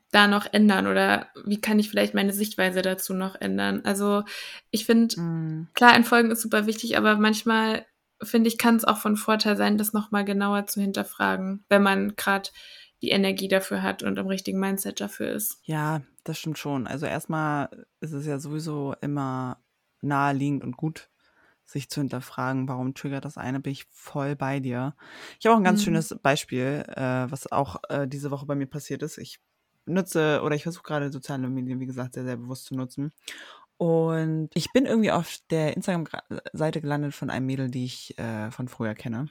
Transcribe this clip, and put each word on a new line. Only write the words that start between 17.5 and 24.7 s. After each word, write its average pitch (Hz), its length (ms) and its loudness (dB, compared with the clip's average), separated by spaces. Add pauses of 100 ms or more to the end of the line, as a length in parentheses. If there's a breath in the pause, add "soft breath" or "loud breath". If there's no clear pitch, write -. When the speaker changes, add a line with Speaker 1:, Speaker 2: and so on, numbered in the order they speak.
Speaker 2:
ist 156 120 -8
es 143 140 -6
ja 143 120 -2
sowieso 151 640 -6
immer 131 640 -4 (380)
naheliegend 139 600 0
und 127 140 -8
gut, - 340 -6 (540)
sich - 260 -8
zu - 100 -4
hinterfragen, 131 680 -4
warum 127 260 -4
triggert 139 300 -8
das 143 140 -12
eine, 131 220 -4
bin 139 120 -4
ich - 180 -12
voll 143 460 -6
bei 139 240 -2
dir. 131 340 -4 (440 loud breath)